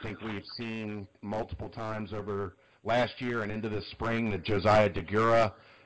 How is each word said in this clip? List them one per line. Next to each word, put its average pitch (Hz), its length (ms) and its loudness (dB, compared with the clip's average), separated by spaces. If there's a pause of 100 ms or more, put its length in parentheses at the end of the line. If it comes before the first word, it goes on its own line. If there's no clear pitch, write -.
think - 180 -8
we've 104 240 -8 (120)
seen 110 520 -8 (120)
multiple 107 480 -6
times 110 440 -8
over 101 420 -4 (300)
last 113 360 0
year 120 220 -2
and 104 80 -4
into 107 180 -4
this 104 220 -4
spring 113 400 -2
that 92 140 -4
Josiah 104 440 6
Deguara 107 640 4 (340)